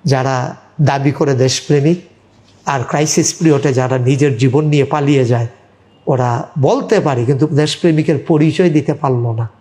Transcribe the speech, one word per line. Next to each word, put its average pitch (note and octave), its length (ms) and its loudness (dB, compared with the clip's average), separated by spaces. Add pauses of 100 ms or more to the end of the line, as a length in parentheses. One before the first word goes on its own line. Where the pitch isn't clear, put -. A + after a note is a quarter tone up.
যারা C3 500 -2 (260)
দাবি C#3 300 0
করে C#3 220 0
দেশপ্রেমিক C#3+ 680 0 (640)
আর C#3 220 -2
ক্রাইসিস D3+ 460 -2
পিরিয়ডে D3 400 2
যারা B2+ 240 0
নিজের C3 400 0
জীবন C3+ 280 2
নিয়ে D3 180 2
পালিয়ে C#3+ 420 0
যায়, A#2 220 0 (600)
ওরা B2 400 0 (120)
বলতে G3+ 400 0
পারে C3 260 0
কিন্তু C#3 220 0
দেশপ্রেমিকের D#3 680 0 (100)
পরিচয় E3 420 2
দিতে D3+ 240 -2
পারল B2 380 -2
না। A2+ 180 -6 (120)